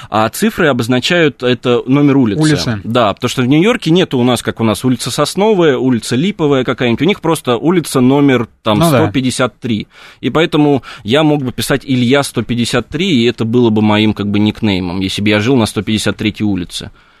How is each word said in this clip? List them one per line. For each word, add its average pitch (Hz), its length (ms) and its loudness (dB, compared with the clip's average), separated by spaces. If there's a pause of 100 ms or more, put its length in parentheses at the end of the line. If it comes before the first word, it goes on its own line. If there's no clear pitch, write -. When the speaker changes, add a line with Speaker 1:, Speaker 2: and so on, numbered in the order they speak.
(100)
Speaker 1:
а 110 180 0
цифры 208 400 -2
обозначают 127 760 0
это 123 440 0
номер 139 320 4
улицы. 113 240 2
Speaker 2:
Улицы. 135 420 0
Speaker 1:
Да, 110 300 0
потому - 160 -4
что - 120 -4
в 123 40 0
Нью-Йорке 165 440 2
нету 160 280 2
у 120 60 2
нас, 123 180 0
как - 180 -6
у 113 40 0
нас, 107 200 0
улица 127 260 -2
Сосновая, 170 680 0
улица 123 380 -2
Липовая 143 480 0
какая-нибудь, 120 360 -2
у 143 60 2
них 202 160 0
просто 156 340 -2
улица 160 440 0
номер, 131 460 4 (160)
там, 107 160 0
Speaker 2:
Ну 165 120 2
да. 123 140 4
Speaker 1:
сто 104 60 0
пятьдесят 127 480 -2
три. 113 280 -4 (340)
И 131 80 -4
поэтому 147 540 2 (200)
я 127 200 0
мог 147 200 2
бы 123 100 -6
писать 131 320 -2
«Илья 131 380 2
сто 127 200 -4
пятьдесят 120 460 -4
три», 170 200 -4 (140)
и - 20 2
это 117 220 -2
было 117 240 2
бы 107 100 2
моим, 107 320 2
как 101 160 -6
бы, 101 100 0
никнеймом, 95 600 -2
если 95 220 -4
бы 104 80 0
я 104 100 2
жил 127 160 0
на 113 80 2
сто 107 160 -4
пятьдесят 104 380 -2
третьей 107 260 -4
улице. 90 460 -6 (300)